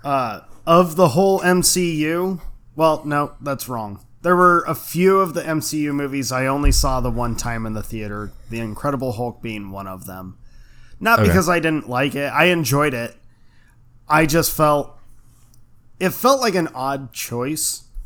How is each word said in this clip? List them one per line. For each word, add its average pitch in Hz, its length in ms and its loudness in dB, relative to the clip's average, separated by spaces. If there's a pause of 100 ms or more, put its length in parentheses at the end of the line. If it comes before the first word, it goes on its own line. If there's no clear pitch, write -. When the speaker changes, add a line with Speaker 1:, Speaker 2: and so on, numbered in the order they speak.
Speaker 1:
Uh, 127 380 -4 (240)
of 170 300 4
the 175 140 6
whole 190 320 2
M 180 200 2
C 175 320 0 (120)
U, 175 340 -2 (360)
well, 156 280 2
no, 147 380 -2
that's 139 260 -6
wrong. 110 320 -8 (220)
There 180 140 4
were 175 300 6
a 160 100 -2
few 190 440 4
of 180 140 0
the 156 120 -6
M 156 140 0
C 156 220 -4
U 147 120 -2
movies 139 380 -4
I 131 140 0
only 143 260 2
saw 131 300 2
the 127 80 -2
one 117 260 -2
time 113 300 -6
in 107 80 -6
the 107 100 -6
theater, 104 480 -10 (180)
The 113 120 -8
Incredible 127 520 -4
Hulk 117 280 -8
being 104 300 -10
one 98 160 -12
of 95 180 -14
them. 92 320 -16 (640)
Not 226 180 4
Speaker 2:
Okay. 208 80 6
Speaker 1:
because 175 220 4
I 175 100 2
didn't 156 300 -2
like 127 260 -2
it. 139 160 -4
I 147 140 4
enjoyed 147 480 2
it. 117 240 -8 (880)
I 156 200 4
just 156 280 0
felt, 151 420 0 (1040)
it 185 120 0
felt 269 280 2
like 226 160 0
an 165 180 0
odd 135 380 -6
choice - 720 -6 (220)